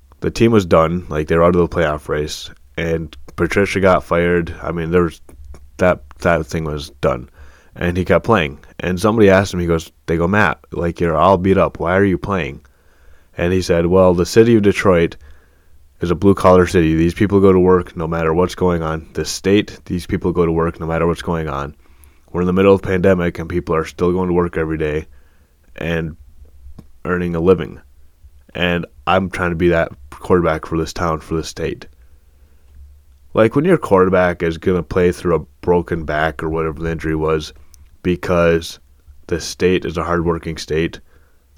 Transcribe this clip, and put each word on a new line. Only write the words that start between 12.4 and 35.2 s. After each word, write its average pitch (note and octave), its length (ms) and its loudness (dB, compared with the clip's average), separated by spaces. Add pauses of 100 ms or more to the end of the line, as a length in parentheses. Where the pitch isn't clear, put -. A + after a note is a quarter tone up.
And F2 160 -2
he F#2 80 2
said, E2+ 260 0
"Well, F#2 260 6
the F2 120 0
city A#2 300 6
of G#2 80 4
Detroit F2+ 520 2 (840)
is E2+ 80 -4
a E2+ 60 0
blue-collar F#2 520 6
city. D#2+ 280 2
These E2+ 180 2
people G2 260 2
go F#2+ 120 6
to F#2 80 6
work F2+ 360 2
no E2 120 -6
matter E2 260 -2
what's F2+ 220 0
going F2 260 0
on. D#2+ 320 -6
The G2 120 -6
state, - 600 -2
these F2+ 220 -6
people F#2 240 -2
go F2 140 0
to E2 60 0
work E2 280 -2
no E2 80 -8
matter E2 180 -2
what's E2 160 -2
going E2 280 -4
on. C#2+ 260 -8 (560)
We're F2 100 -4
in F2+ 60 0
the F2+ 60 0
middle F#2+ 200 6
of F#2+ 80 2
a - 60 -8
pandemic, F2+ 520 2
and E2 100 -12
people E2+ 260 -4
are D#2+ 100 -2
still F2+ 260 -2
going F2+ 160 -2
to F2 60 -2
work F2 240 0
every D#2+ 200 -4
day D#2 300 -4 (680)
and E2 420 -6 (880)
earning F2 300 -2
a E2 40 -2
living. E2+ 400 0 (760)
And F2 300 -2 (200)
I'm F#2 240 0
trying F2 220 -4
to F2 40 -4
be F2 140 2
that E2 220 0 (180)
quarterback E2 560 -2
for E2 120 -6
this D#2+ 160 -6
town, E2 260 -4
for - 160 -8
this D#2 120 -6
state." - 400 -10 (1500)
Like, A2 220 2
when D3 100 2
your F#3 120 4
quarterback F#2 640 2
is E2 160 -2
gonna F2+ 240 -2
play F2+ 300 0
through E2+ 240 -2